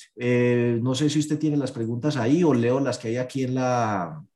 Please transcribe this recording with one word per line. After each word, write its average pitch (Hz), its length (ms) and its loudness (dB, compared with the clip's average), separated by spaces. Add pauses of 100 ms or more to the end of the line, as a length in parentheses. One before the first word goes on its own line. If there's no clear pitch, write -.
(160)
Eh, 120 640 2
no 127 140 0
sé 151 120 2
si 147 120 2
usted 147 180 -2
tiene 151 180 0
las 131 140 -2
preguntas 120 460 -4
ahí 135 260 2
o 156 100 6
leo 123 280 2
las 135 180 -2
que - 80 -12
hay 113 120 -2
aquí 127 260 -4
en 127 100 -4
la... 107 640 -2 (160)